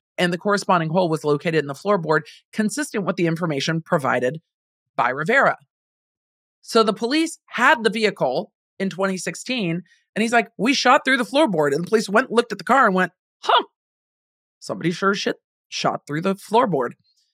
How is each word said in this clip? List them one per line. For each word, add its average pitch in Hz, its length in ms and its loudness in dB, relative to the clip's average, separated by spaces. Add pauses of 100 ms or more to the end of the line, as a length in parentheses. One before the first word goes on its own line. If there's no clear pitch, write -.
(180)
and 175 160 0
the 170 60 -6
corresponding 185 500 0
hole 180 180 0
was 156 160 -2
located 147 340 0
in 147 100 0
the 139 80 -6
floorboard, 160 460 0 (300)
consistent 220 540 -4
with 180 100 -4
the 170 120 0
information 160 520 -2
provided 131 600 0 (560)
by 120 120 2
Rivera. 170 480 0 (1080)
So 226 160 2
the 214 120 2
police 302 540 -2
had 240 360 2
the 220 60 0
vehicle 185 640 -2 (260)
in 190 100 -2
twenty 190 280 -4
sixteen, 180 640 -6 (340)
and 202 80 -2
he's 226 80 -2
like, 233 260 2
"We 247 160 0
shot 254 320 4
through 262 120 2
the 233 80 -2
floorboard." 185 480 2
And 160 100 -2
the 180 60 -10
police 220 200 0
went, 233 220 2
looked 226 220 0
at - 40 -8
the - 60 -18
car 254 220 4
and 190 100 2
went, 185 160 0 (280)
"Huh, - 260 2 (920)
somebody 143 320 -4
sure 196 220 0
shit - 220 -4 (320)
shot - 400 -4
through 147 140 -4
the 196 140 -2
floorboard." 185 560 0 (420)